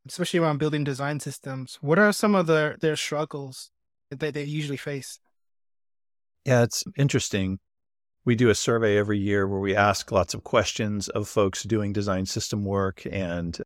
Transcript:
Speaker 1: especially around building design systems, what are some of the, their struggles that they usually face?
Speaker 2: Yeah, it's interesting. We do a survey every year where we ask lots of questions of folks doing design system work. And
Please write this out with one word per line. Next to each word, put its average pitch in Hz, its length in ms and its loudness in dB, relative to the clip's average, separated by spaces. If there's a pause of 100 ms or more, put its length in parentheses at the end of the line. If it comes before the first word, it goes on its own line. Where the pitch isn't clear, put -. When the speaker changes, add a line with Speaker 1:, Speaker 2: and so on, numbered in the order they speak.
Speaker 1:
especially 175 320 -2
around 156 200 2
building 151 240 0
design 139 360 -4
systems, 131 640 -10
what 151 160 2
are 208 160 6
some 208 220 2
of 180 100 4
the, 156 340 2
their 156 160 2
struggles 147 760 -6 (400)
that 143 220 -4
they 147 100 -4
usually 147 340 -4
face? 139 420 -10 (1300)
Speaker 2:
Yeah, 123 160 4
it's - 220 0 (120)
interesting. 101 640 0 (640)
We 120 120 2
do 117 140 6
a 101 60 6
survey 113 420 2
every 104 200 0
year 101 300 0
where 98 120 -4
we 98 160 0
ask 101 360 2
lots 98 240 2
of 104 80 -12
questions 104 680 -2
of 104 180 -4
folks 98 360 0
doing 104 280 0
design 98 360 -2
system - 360 -4
work. 98 380 -2 (100)
And 87 540 -4